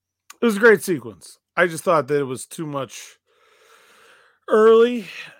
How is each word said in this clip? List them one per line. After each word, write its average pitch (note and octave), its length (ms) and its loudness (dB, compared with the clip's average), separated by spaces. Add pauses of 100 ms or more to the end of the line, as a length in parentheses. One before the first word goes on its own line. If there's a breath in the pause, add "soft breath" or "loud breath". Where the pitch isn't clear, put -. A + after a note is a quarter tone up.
(420)
It - 40 0
was A3+ 100 0
a G3 60 -8
great A3 200 4
sequence. B2 580 -10 (180)
I F3 100 2
just D#3+ 160 -10
thought D#3 240 0
that C#3+ 140 -2
it - 20 -6
was B2+ 220 -10
too - 200 -14
much C#3 520 -12 (1300 soft breath)
early. A3+ 540 4 (340 loud breath)